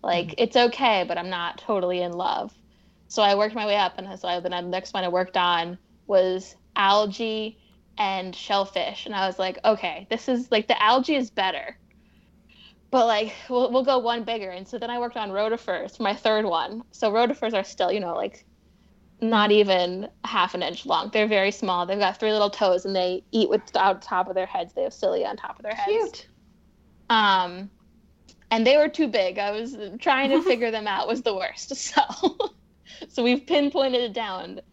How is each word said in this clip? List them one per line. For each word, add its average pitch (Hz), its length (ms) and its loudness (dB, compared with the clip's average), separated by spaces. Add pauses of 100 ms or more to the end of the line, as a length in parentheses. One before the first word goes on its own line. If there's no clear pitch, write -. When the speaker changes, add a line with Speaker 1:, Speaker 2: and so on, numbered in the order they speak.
Speaker 1:
Like, 175 240 0
Speaker 2:
Mm-hmm. - 160 -12
Speaker 1:
it's - 140 0
okay, 233 500 4
but 170 100 -4
I'm 175 120 -8
not 175 280 -6
totally 180 440 -2
in 175 100 -4
love." 180 420 -4 (540)
So - 160 0
I 202 120 6
worked 214 200 0
my 220 100 -4
way 208 120 2
up, 185 200 2
and 190 220 -12
so - 80 -8
I, 180 140 -2
the 175 80 -4
next 180 440 -6
one 185 120 -2
I - 20 0
worked 180 300 0
on 175 400 0 (300)
was 185 480 2 (200)
algae 214 840 0 (400)
and 190 380 -4
shellfish, 196 720 -2
and 220 100 -8
I 190 120 0
was 185 120 -6
like, 185 240 -2
"Okay, 196 460 0
this 233 180 -4
is, 247 240 -2
like, 220 160 2
the - 160 2
algae 262 320 4
is 254 140 -2
better, - 480 -4 (1120)
but, 254 160 4
like, 214 260 0 (160)
we'll, 247 220 2
we'll 254 140 2
go 262 140 4
one 233 240 -2
bigger." 208 260 -6
And 185 180 -12
so 247 100 -12
then 226 120 -6
I 240 100 -4
worked 240 160 -6
on 214 140 -6
rotifers 202 680 -4
for - 80 -6
my 202 120 0
third 214 300 2
one. 190 460 -4
So 220 200 -2
rotifers 233 420 0
are 190 100 0
still, 180 300 -2
you 208 80 -2
know, 170 140 -6
like, - 300 -8 (760)
not 214 280 2
even 190 600 2 (160)
half 190 300 -2
an 180 60 -4
inch 165 240 -6
long. 170 280 -2
They're 214 120 2
very 202 260 2
small. 180 340 -2
They've 196 120 -4
got 202 220 0
three 214 140 0
little 208 160 2
toes, 185 360 2
and 196 80 -4
they 185 380 -2
eat 220 180 2
with 208 120 2 (160)
out 190 240 2
top 185 260 -2
of 185 80 -6
their 185 100 -2
heads. 175 280 -8
They 180 100 -4
have 190 100 -6
cilia 185 340 -2
on 214 100 -8
top - 200 -12
of - 60 -20
their 214 100 -8
heads. 226 140 -4 (240)
Speaker 2:
Cute. - 160 -20 (840)
Speaker 1:
Um, 190 600 2 (840)
and 226 160 4
they 269 80 8
were 302 140 6
too 302 180 0
big. 196 320 0
I 202 120 -2
was 233 240 -6 (240)
trying 269 320 2
to 294 100 6
Speaker 2:
<laughs> 359 80 0
Speaker 1:
figure 233 200 2
them 220 160 -4
out 196 220 -2
was 247 140 -2
the 220 120 -2
worst. - 420 -8
<laughs> - 20 -
So, - 240 0 (1040)
so - 160 -2
we've 247 240 2
pinpointed 277 540 2
it 233 120 -4
down. 190 460 -8 (140)